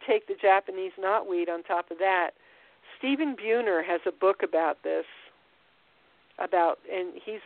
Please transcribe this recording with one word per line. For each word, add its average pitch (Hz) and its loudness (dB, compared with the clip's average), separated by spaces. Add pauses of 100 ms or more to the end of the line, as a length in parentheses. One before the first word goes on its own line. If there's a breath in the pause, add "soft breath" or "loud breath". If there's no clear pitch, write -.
take 214 0
the 196 -6
Japanese 190 2
knotweed 190 0
on 170 -6
top 175 -4
of 165 -10
that. 185 2 (680 soft breath)
Stephen 277 0
Buhner 214 0
has 175 -2
a 180 0
book 190 2
about 160 0
this, 160 -2 (1300)
about, 175 0 (140)
and 185 -6
he's, 214 -12